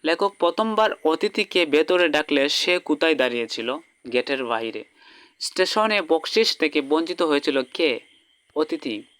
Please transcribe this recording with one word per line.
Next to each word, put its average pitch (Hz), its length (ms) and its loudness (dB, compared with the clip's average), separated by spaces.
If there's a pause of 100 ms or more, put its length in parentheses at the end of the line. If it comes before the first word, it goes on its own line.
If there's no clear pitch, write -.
লেখক 170 340 0
প্রথমবার 214 520 2 (140)
অতিথিকে 180 600 0
ভেতরে 160 420 4
ডাকলে 147 400 0
সে 180 300 0
কোথায় 160 360 0
দাঁড়িয়েছিল? 120 640 -2 (360)
গেটের 131 320 -2
বাইরে। 113 400 -6 (560)
স্টেশনে 208 640 0
বকশিস 160 540 0
থেকে 147 240 0
বঞ্চিত 165 420 -2
হয়েছিল 143 400 0
কে? 143 380 -2 (560)
অতিথি। 147 460 -4 (180)